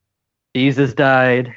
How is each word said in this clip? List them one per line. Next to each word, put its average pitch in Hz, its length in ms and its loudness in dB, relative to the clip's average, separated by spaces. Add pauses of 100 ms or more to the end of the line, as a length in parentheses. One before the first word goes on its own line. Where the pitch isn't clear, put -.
(560)
Jesus 131 380 0
died. 127 640 0